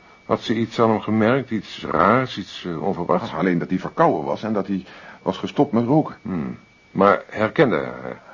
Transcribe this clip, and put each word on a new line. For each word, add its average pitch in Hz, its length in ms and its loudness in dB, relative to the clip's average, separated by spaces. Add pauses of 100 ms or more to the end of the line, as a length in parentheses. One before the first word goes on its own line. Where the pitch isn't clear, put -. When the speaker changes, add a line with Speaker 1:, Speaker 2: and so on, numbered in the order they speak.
(240)
Speaker 1:
Had - 160 -2
ze - 140 -4
iets 113 260 -2
aan 113 100 6
hem 104 100 2
gemerkt? 110 500 2
Iets 98 340 -6
raars? 104 540 2
Iets, - 260 -12
eh, 82 180 -6
onverwachts? 92 480 -2
Speaker 2:
Ah, 78 80 -6
alleen 87 200 2
dat - 100 -4
hij 92 100 0
verkouden 101 460 0
was 78 180 -4
en 110 100 -4
dat 95 140 -2
hij 98 180 -4 (380)
was - 160 -4
gestopt - 340 0
met 117 120 2
roken. 139 380 2
Speaker 1:
Hmm. 71 360 -6 (320)
Maar 98 360 4
herkende 107 500 2
hij 69 80 -2
haar? 62 380 -10 (120)